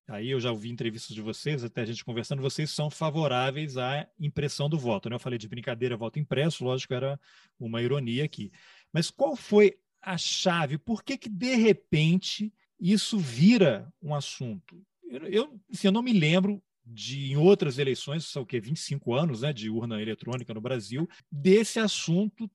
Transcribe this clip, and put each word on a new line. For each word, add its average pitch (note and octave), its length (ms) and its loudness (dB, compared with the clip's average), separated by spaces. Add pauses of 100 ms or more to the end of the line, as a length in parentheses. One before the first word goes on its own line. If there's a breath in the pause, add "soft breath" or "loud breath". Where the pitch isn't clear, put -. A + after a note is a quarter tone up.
Aí G#2+ 220 -8
eu C3 100 0
já A#2+ 140 0
ouvi A2 160 -6
entrevistas A#2 460 -8
de G#2+ 80 -8
vocês, A#2+ 420 -4
até A#2 160 -8
a A2+ 60 -4
gente A2+ 180 -8
conversando, B2 380 -6
vocês D3 280 -4
são D3+ 200 -4
favoráveis C#3 880 -2
à C3 280 -4 (140)
impressão D3 480 -2
do D#3 100 0
voto, A#2 300 -2
né? A#2 80 -4
Eu - 40 -8
falei B2 180 -6
de G#2+ 100 -12
brincadeira, A#2 480 -4
voto A2 220 -6
impresso, D3 440 0
lógico, C3 300 -2
era C3+ 260 -2 (400 soft breath)
uma A#2 220 -4
ironia B2 420 0
aqui. G#2+ 300 -8 (400 soft breath)
Mas D#3+ 180 0
qual C#4+ 240 0
foi G#3 440 6 (240)
a F#3 160 -4
chave? E3 580 0
Por G#3 260 -4
que C4+ 140 -4
que, B3 140 -10
de A3+ 240 -2
repente, G3 960 2 (260)
isso G3+ 380 2
vira C#3+ 760 6 (120)
um D3 120 -4
assunto? B2+ 640 -8 (280)
Eu, D#4+ 220 -12
eu, A3+ 320 -2 (100)
assim, G#3 160 -2
eu F#3+ 60 6
não A#3 100 2
me B3 100 0
lembro F#3+ 500 4 (220)
de, A#2+ 460 -8
em C#3 60 0
outras D#3+ 420 6
eleições, C#3+ 460 -2
são - 180 -8
o A#2 40 -10
quê? B2 120 -4
Vinte B2 200 -4
e - 20 -10
cinco - 340 -2
anos, C3+ 280 0
né, D3+ 100 0
de A2 180 -6
urna A2+ 300 -4
eletrônica A#2 520 -6
no G#2+ 100 -10
Brasil, B2 460 -4 (220 soft breath)
desse F#3+ 480 4
assunto G#3 760 0